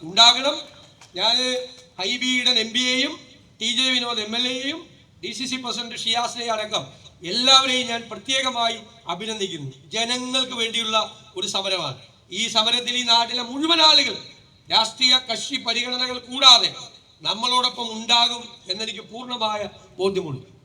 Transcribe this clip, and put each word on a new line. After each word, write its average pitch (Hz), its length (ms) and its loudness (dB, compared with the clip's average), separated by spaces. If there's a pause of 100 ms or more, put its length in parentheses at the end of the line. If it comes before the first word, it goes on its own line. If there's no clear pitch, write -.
ഉണ്ടാകണം. 247 480 4 (600)
ഞാൻ 226 180 2 (640)
ഹൈബി 247 380 -2
ഈഡൻ 247 260 2
എം 226 120 -6
പിയെയും 254 360 2 (480)
ടി 220 80 -2 (100)
ജെ 262 160 4
വിനോദ് 240 320 -2
എം 214 120 -6
എൽ 247 140 0
എയെയും 277 280 -4 (420)
ഡി 226 160 -8
സി 254 120 -6
സി 254 120 -4
പ്രസിഡന്റ് 233 400 -6
ഷിയാസിനെയും 240 520 0
അടക്കം 208 300 -4 (460)
എല്ലാവരെയും 254 640 4
ഞാൻ 233 80 -4 (100)
പ്രത്യേകമായി 240 680 -2 (360)
അഭിനന്ദിക്കുന്നു. 175 580 -6 (240)
ജനങ്ങൾക്ക് 254 680 -2
വേണ്ടിയുള്ള 226 360 0 (420)
ഒരു 190 160 -4
സമരമാണ്. 185 440 -2 (400)
ഈ 214 40 0 (140)
സമരത്തിൽ 240 440 0
ഈ - 20 -2 (100)
നാട്ടിലെ 233 380 2
മുഴുവൻ 320 380 2
ആളുകൾ 285 260 4 (580)
രാഷ്ട്രീയ 226 420 2 (140)
കക്ഷി 247 280 -4 (100)
പരിഗണനകൾ 247 500 -2 (120)
കൂടാതെ 247 420 6 (560)
നമ്മളോടൊപ്പം 247 600 -2 (100)
ഉണ്ടാകും 240 460 2 (280)
എന്നെനിക്ക് 220 400 -6
പൂർണ്ണമായ 220 500 -4 (380)
ബോധ്യമുണ്ട്. 175 480 -2 (180)